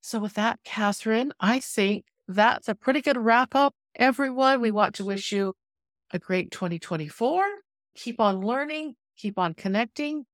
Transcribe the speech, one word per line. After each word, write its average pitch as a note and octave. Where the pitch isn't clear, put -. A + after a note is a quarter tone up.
So -
with G#3
that, G#3+
Catherine, A3
I A#3+
think G3+
that's G#3
a G#3+
pretty C4+
good C#4
wrap A#3+
up. C#4
Everyone, C4
we A#3
want G#3
to G3
wish G3
you G3
a F3+
great F#3
twenty E3+
twenty-four. A3+
Keep A#3
on G3
learning, C#4+
keep G3+
on E3+
connecting. A#3+